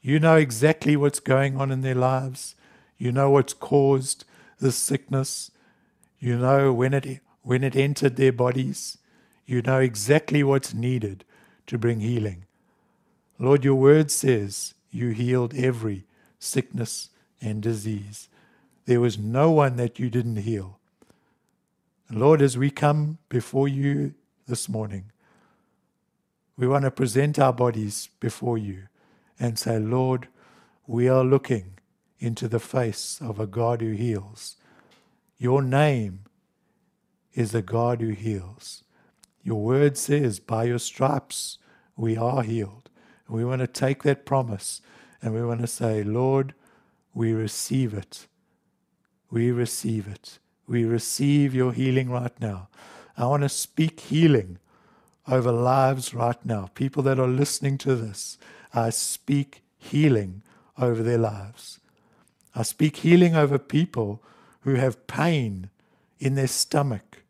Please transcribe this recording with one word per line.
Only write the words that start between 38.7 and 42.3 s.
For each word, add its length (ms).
Your 180
word 380
says, 400
'By 260
your 140
stripes 800
we 200
are 280